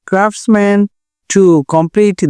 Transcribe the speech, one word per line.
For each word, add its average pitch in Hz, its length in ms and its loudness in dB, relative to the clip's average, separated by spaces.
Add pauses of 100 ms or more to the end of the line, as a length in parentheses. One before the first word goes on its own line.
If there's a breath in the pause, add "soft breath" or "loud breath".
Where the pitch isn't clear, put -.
craftsmen 202 720 0 (520)
to 196 120 2 (320)
complete 185 560 -2